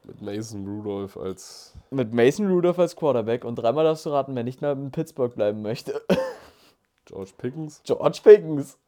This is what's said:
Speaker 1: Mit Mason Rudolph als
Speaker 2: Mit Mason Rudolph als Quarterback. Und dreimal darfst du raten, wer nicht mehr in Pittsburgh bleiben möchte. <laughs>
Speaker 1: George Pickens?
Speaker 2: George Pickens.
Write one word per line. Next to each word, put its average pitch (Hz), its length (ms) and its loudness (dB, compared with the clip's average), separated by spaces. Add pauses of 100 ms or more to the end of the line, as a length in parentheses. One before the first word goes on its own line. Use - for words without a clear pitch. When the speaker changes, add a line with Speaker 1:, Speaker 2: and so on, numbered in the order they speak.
Speaker 1:
Mit - 180 -20
Mason 104 440 -10
Rudolph 101 500 -8
als - 580 -12 (160)
Speaker 2:
Mit 127 220 -4
Mason 131 360 4
Rudolph 175 300 2
als 170 160 2
Quarterback. 120 500 -2
Und 120 120 -6
dreimal 120 280 2
darfst 156 200 0
du 165 60 -4
raten, 139 260 -2
wer 120 80 -4
nicht 127 160 -8
mehr 147 120 -2
in 139 180 -6
Pittsburgh 131 440 -4
bleiben 107 280 -2
möchte. 117 460 -6
<laughs> - 960 -6
Speaker 1:
George 95 320 -14
Pickens? 151 460 -10
Speaker 2:
George - 380 -2
Pickens. 160 640 6